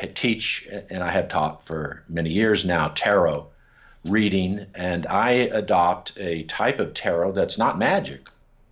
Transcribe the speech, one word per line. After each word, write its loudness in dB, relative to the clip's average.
teach, -2
and -4
I -2
have 2
taught -2
for -8
many -2
years 4
now, 2
tarot 2
reading, 0
and -4
I 2
adopt 2
a -4
type -2
of -2
tarot 0
that's 0
not 2
magic. -2